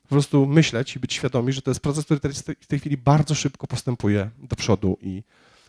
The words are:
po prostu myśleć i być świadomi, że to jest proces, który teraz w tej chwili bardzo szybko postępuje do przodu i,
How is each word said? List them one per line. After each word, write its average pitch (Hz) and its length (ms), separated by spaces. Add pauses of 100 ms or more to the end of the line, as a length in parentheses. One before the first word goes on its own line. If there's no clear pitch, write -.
po - 60
prostu 139 360
myśleć 139 500
i 131 40
być 127 140
świadomi, 127 400
że 135 80
to 135 100
jest - 100
proces, 147 240
który 151 140
teraz 139 240 (160)
w - 80
tej 143 120
chwili 143 180
bardzo 143 380
szybko - 320
postępuje 104 720
do - 180
przodu 95 460
i, 98 220 (460)